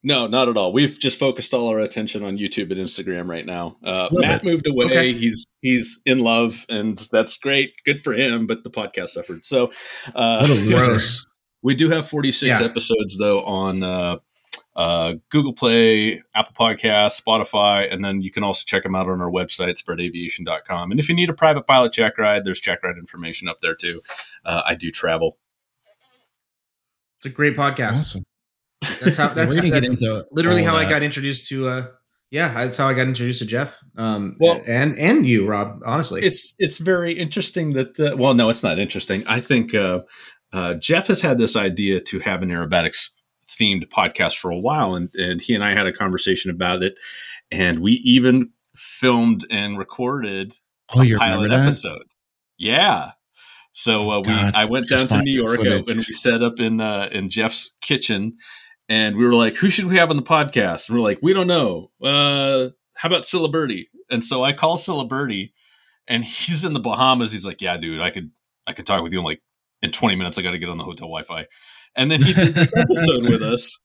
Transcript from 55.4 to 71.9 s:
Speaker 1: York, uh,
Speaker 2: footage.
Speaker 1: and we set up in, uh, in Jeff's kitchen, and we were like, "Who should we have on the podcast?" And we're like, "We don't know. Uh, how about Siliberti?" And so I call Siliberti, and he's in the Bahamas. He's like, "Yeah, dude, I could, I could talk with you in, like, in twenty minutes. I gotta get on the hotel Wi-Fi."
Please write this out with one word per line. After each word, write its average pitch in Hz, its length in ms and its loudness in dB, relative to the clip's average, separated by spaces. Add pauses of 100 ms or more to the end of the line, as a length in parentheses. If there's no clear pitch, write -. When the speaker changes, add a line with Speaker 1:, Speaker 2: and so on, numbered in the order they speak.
Speaker 1:
York, 117 160 0
uh, - 40 0
Speaker 2:
footage. 101 260 2
Speaker 1:
and 113 180 -2
we 110 60 -10
set 117 300 2
up 117 160 -2
in, 113 200 0
uh, 104 320 -2
in 95 180 -4
Jeff's 110 420 -4 (100)
kitchen, 113 540 -2 (540)
and 107 280 2
we 120 80 4
were 120 100 6
like, 113 200 4
"Who 190 140 2
should 190 180 0
we 185 100 4
have 170 140 6
on 151 60 2
the 131 60 -2
podcast?" 135 640 -2
And 117 100 0
we're 117 60 2
like, 101 180 0
"We 175 120 4
don't 185 140 2
know. 117 440 0 (100)
Uh, 139 680 2 (260)
how - 140 -4
about 175 140 -4
Siliberti?" 147 640 -2 (220)
And 120 140 -2
so 127 200 -2
I 139 100 2
call 160 240 0
Siliberti, 131 720 -6 (560)
and 233 160 0
he's 165 400 -4
in 175 100 -2
the 135 60 -2
Bahamas. 120 540 2
He's 98 120 -8
like, 92 160 -10
"Yeah, 90 160 -2
dude, 80 240 -6
I 87 100 -2
could, 82 200 -12 (340)
I - 80 -8
could - 120 -14
talk 98 180 0
with 82 100 -6
you 90 60 0
in, 85 60 -4
like, 78 160 -6 (400)
in 80 100 -2
twenty 104 240 0
minutes. 90 220 -4
I 98 40 -6
gotta 87 160 -4
get 87 120 -8
on 85 80 -8
the - 80 -10
hotel 85 220 -14
Wi-Fi." 80 400 -12 (500)